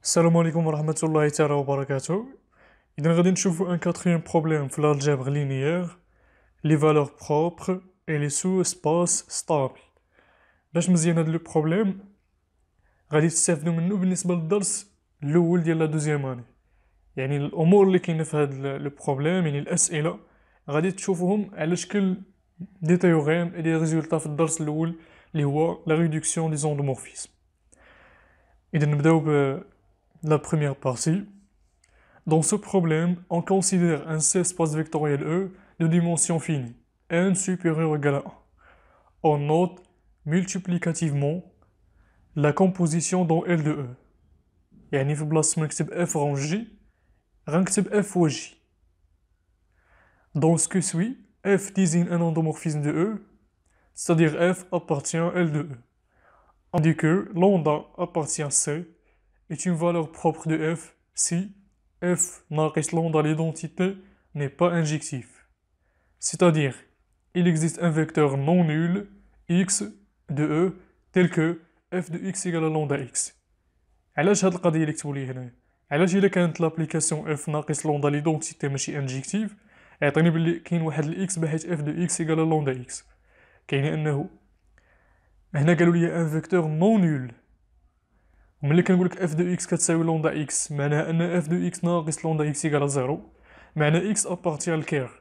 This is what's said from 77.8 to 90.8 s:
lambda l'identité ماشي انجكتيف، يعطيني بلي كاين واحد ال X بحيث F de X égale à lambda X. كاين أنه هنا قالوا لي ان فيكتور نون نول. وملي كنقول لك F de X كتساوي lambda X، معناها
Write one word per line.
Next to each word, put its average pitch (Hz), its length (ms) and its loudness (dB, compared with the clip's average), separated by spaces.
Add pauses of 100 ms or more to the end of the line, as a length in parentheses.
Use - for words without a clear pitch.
lambda 147 240 2
l'identité 151 540 -2
ماشي 143 340 -4
انجكتيف، 139 580 -6 (460)
يعطيني 156 280 4
بلي 165 280 0
كاين 170 240 -4
واحد 156 220 -2
ال 175 240 -4
X 165 100 -6
بحيث 160 280 -4
F 170 180 -4
de 165 240 -2
X - 120 -4
égale 160 200 0
à 160 40 4
lambda 151 300 0 (140)
X. - 160 -16 (640)
كاين 139 160 0
أنه 156 460 -2 (1200)
هنا 151 200 4
قالوا 170 200 4
لي 170 260 0
ان 160 80 0
فيكتور 160 380 0
نون 185 340 2
نول. 139 320 0 (1300)
وملي 156 200 4
كنقول 180 240 4
لك 170 80 -2
F 156 200 -4
de 175 260 0
X - 60 -8
كتساوي 165 380 0
lambda 156 460 -2
X، - 220 -6
معناها 147 380 -2